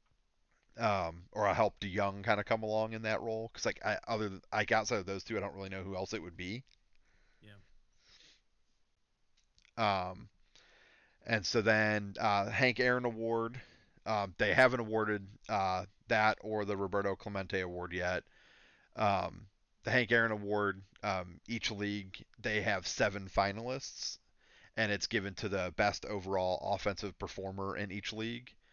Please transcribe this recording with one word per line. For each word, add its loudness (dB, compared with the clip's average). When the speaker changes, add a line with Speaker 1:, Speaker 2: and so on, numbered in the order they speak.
Speaker 1:
Um, 0
or 2
a 6
help 2
DeYoung 0
kinda 2
come 0
along 0
in -8
that 0
role, -4
'cause, -6
like, 0
I, 0
other 0
th-, -8
like, 2
outside 2
of -2
those -6
two, -4
I 0
don't -6
really -8
know -8
who -6
else -4
it -4
would -12
be. -8
Speaker 2:
Yeah. 0
Speaker 1:
Um, -14
and 0
so 2
then, 4
uh, 4
Hank 2
Aaron 2
Award, -2
um, -2
they 4
haven't 6
awarded, 0
uh, 0
that 6
or -2
the -2
Roberto 0
Clemente -4
Award -6
yet. -2
Um, 0
the -2
Hank 4
Aaron 6
Award, 0
um, -4
each -4
league, -4
they 0
have 0
seven 0
finalists, -2
and 2
it's 0
given -2
to -4
the -2
best 2
overall 0
offensive -4
performer -6
in -4
each -6
league. -6